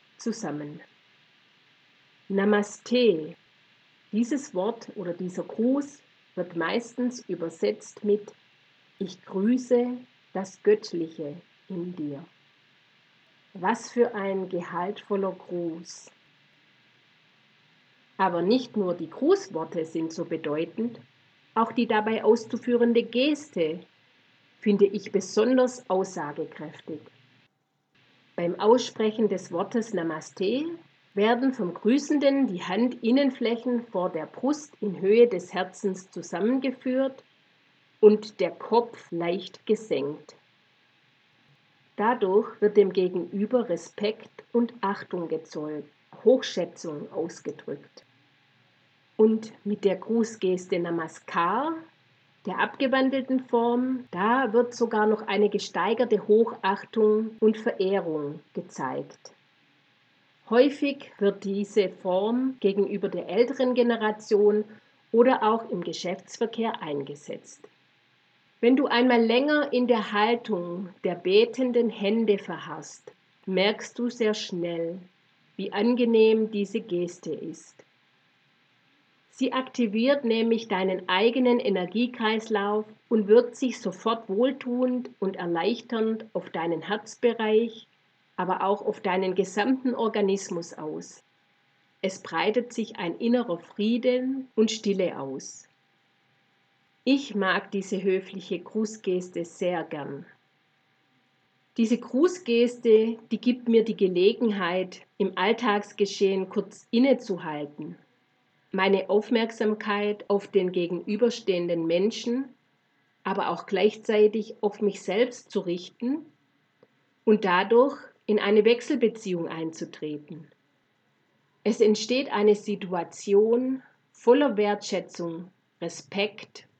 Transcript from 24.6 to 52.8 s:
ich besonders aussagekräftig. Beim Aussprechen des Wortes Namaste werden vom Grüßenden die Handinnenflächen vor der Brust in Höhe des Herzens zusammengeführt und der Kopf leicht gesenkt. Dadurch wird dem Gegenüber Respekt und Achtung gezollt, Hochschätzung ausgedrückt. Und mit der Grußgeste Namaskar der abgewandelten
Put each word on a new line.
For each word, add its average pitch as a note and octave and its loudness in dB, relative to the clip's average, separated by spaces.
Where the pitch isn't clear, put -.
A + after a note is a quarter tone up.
ich G3+ 0
besonders B3 2
aussagekräftig. D#3 -6
Beim E3+ -4
Aussprechen A3 2
des - -6
Wortes G3+ -4
Namaste F#3 -4
werden A#3+ 2
vom F3+ -4
Grüßenden C#4 2
die F3+ -6
Handinnenflächen A#3 0
vor F3+ -4
der D#3 -6
Brust - -6
in F3+ -6
Höhe A3 8
des F3+ -6
Herzens F#3+ -6
zusammengeführt C4 -4
und G#3+ 8
der F3+ 0
Kopf - -2
leicht F3 -4
gesenkt. D3+ -4
Dadurch G#3+ 2
wird G#3 2
dem G3 8
Gegenüber F#3+ 0
Respekt - -6
und A#3+ 0
Achtung F#3 -4
gezollt, D3+ -8
Hochschätzung F3+ 0
ausgedrückt. - -10
Und A3 2
mit G3+ -2
der F#3 2
Grußgeste F#3+ -2
Namaskar F#3+ -4
der - -4
abgewandelten C4 0